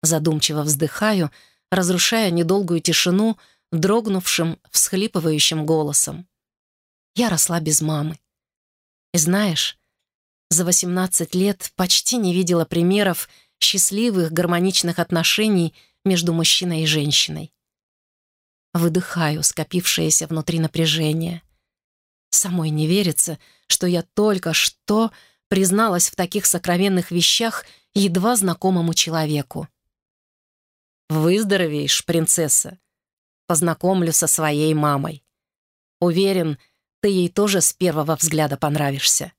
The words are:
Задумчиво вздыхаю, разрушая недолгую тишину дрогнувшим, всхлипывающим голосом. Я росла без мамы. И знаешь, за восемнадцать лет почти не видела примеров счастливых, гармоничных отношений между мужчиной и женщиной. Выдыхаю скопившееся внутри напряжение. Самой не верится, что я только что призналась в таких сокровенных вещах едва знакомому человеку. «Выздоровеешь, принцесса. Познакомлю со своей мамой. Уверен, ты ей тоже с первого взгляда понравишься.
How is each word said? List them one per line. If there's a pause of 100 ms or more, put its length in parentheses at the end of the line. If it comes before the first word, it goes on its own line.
Задумчиво
вздыхаю, (400)
разрушая
недолгую
тишину (340)
дрогнувшим, (120)
всхлипывающим
голосом. (880)
Я
росла
без
мамы. (920)
И
знаешь, (720)
за
восемнадцать
лет
почти
не
видела
примеров (300)
счастливых,
гармоничных
отношений (300)
между
мужчиной
и
женщиной. (1200)
Выдыхаю
скопившееся
внутри
напряжение. (880)
Самой
не
верится, (280)
что
я
только
что (360)
призналась
в
таких
сокровенных
вещах (280)
едва
знакомому
человеку. (1400)
«Выздоровеешь,
принцесса. (680)
Познакомлю
со
своей
мамой. (800)
Уверен, (420)
ты
ей
тоже
с
первого
взгляда
понравишься.